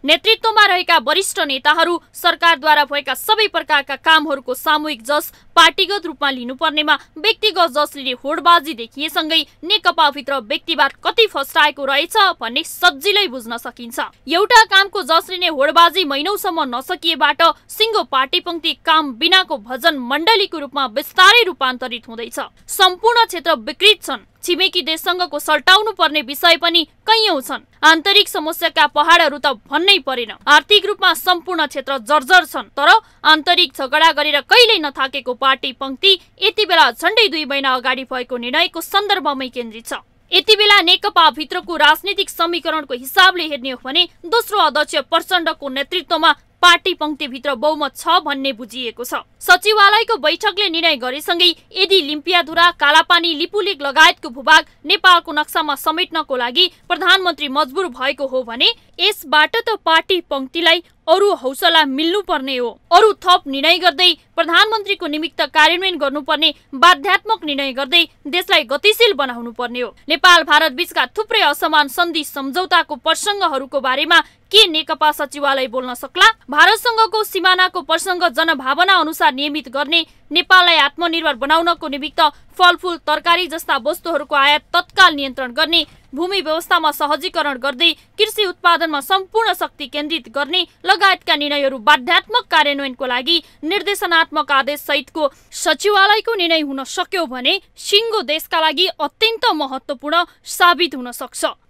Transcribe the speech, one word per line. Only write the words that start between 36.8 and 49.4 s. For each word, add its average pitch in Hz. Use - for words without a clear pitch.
झन्डै 403
दुई 311
महिना 269
अगाडि 262
भएको 254
निर्णयको 311
सन्दर्भमै 320
केन्द्रित 233
छ। -
यति 381
बेला 415
नेकपा 359
भित्रको 339
राजनीतिक 349
समीकरणको 320
हिसाबले 330
हेर्ने 269
हो 247
भने 330
दोस्रो 427
अध्यक्ष 302
प्रचण्डको 330
नेतृत्वमा 311
पार्टी 349
पङ्क्तिभित्र 285
बहुमत 294
छ 330
भन्ने 277
बुझिएको 233
छ। 247
सचिवालयको 415